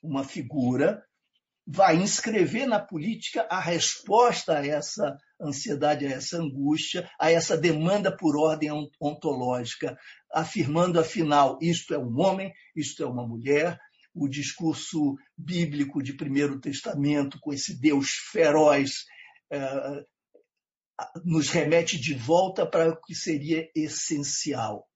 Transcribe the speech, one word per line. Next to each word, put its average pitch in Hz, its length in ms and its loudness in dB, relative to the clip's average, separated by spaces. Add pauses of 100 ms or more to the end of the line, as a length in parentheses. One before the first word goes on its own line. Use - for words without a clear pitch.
uma 139 220 -4
figura, 139 760 -2 (640)
vai 165 300 4
inscrever 208 680 0
na 220 140 2
política 202 680 -6
a - 120 -2
resposta 175 960 2
a 143 80 -2
essa 147 500 -2 (240)
ansiedade, 143 680 -2
a 135 40 -2
essa 131 280 -6
angústia, 151 720 -2 (120)
a 156 100 4
essa 165 260 4
demanda 170 580 2
por 151 220 0
ordem 151 360 2
on-, 151 160 -6 (120)
ontológica, 127 960 -4 (360)
afirmando, 165 680 0
afinal, 147 640 4
isto 165 340 -2
é 147 40 -2
um 123 220 -4
homem, 190 320 0 (220)
isto 156 280 -6
é 143 40 -4
uma 123 200 -6
mulher. 139 520 0 (360)
O 143 140 -2
discurso 143 880 -2 (220)
bíblico 147 640 -2
de 131 100 -8
Primeiro 143 480 -2
Testamento, 143 800 -2
com 151 100 -8
esse 135 300 -6
Deus 139 300 2 (200)
feroz, 147 760 4 (440)
eh, 139 540 -6 (1200)
nos 160 240 2
remete 165 500 2
de 147 140 -4
volta 170 540 2
para 165 240 2
o 165 100 -8
que - 140 -16
seria 160 600 -2
essencial. 143 1200 -4